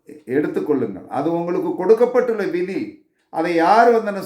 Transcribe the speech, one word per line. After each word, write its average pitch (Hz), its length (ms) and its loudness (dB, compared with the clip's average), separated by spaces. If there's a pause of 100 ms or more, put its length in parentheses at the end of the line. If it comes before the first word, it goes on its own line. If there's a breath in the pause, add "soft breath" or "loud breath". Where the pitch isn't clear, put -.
(260)
எடுத்துக்கொள்ளுங்கள். 120 800 -2
அது 147 260 -4
உங்களுக்கு 170 420 -4
கொடுக்கப்பட்டுள்ள 226 720 2
விதி. 180 600 -6 (240)
அதை 170 240 -4
யார் 202 360 6
வந்து 208 220 0
என்ன 196 140 -8